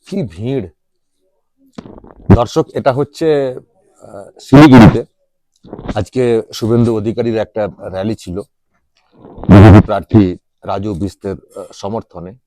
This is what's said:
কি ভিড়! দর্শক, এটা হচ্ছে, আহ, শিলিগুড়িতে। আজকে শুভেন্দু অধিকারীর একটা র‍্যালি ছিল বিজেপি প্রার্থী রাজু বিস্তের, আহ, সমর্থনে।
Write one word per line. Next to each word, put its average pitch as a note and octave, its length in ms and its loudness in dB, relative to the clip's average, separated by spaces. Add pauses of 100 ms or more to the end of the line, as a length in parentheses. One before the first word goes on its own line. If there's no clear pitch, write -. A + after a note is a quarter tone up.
(100)
কি F#3+ 120 -8
ভিড়! A#2+ 460 -10 (1700)
দর্শক, A#2+ 400 -2
এটা C3 180 -2
হচ্ছে, C#3 640 -4 (460)
আহ, - 380 -20
শিলিগুড়িতে। C3 680 4 (920)
আজকে A#2 480 -2 (100)
শুভেন্দু A#2 440 -2
অধিকারীর A2 420 -6
একটা G#2+ 280 -8
র‍্যালি G2 480 -10
ছিল F#2 260 -14 (840)
বিজেপি G2+ 600 6
প্রার্থী G2 520 -2 (280)
রাজু G2 300 -8
বিস্তের, F#2+ 420 -10 (200)
আহ, G2 160 -16
সমর্থনে। G2 600 -14 (120)